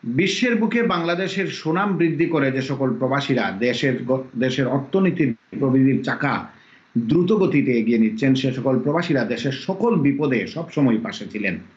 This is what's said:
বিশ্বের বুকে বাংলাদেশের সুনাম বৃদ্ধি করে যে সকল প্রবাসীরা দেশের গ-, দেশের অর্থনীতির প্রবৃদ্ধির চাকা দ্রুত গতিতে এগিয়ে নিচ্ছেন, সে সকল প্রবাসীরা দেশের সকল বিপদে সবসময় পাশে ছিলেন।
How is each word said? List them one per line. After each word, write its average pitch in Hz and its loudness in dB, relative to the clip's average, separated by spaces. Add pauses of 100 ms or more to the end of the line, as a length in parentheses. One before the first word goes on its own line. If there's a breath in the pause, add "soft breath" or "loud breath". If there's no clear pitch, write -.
বিশ্বের 175 0
বুকে 220 2
বাংলাদেশের 180 0
সুনাম 175 -2
বৃদ্ধি 160 2
করে 143 2
যে 131 -2
সকল 131 -2
প্রবাসীরা 131 0
দেশের 120 0
গ-, 131 -2 (140)
দেশের 131 0
অর্থনীতির 135 0 (240)
প্রবৃদ্ধির 135 2
চাকা 120 -4 (500 loud breath)
দ্রুত 160 2
গতিতে 151 2
এগিয়ে 117 2
নিচ্ছেন, 113 2
সে 131 0
সকল 127 0
প্রবাসীরা 147 0
দেশের 120 -4
সকল 190 -2
বিপদে 139 2
সবসময় 135 0
পাশে 110 -8
ছিলেন। 95 -4 (180)